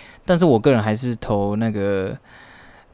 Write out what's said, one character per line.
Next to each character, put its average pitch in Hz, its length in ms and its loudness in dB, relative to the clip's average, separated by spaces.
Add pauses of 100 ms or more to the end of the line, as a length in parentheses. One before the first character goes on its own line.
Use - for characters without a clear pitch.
(240)
但 175 140 2
是 175 60 2
我 123 160 4
个 143 100 4
人 120 100 4
还 107 140 -2
是 123 220 -4
投 104 400 -2
那 113 120 -2
个 101 480 -4 (760)